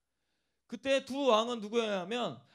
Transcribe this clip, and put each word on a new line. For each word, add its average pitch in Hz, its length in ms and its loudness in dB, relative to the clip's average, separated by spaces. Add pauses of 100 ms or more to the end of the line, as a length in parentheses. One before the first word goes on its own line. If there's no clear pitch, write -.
(680)
그때 269 380 0
두 269 220 -2
왕은 233 340 4
누구였냐면 208 800 -4 (140)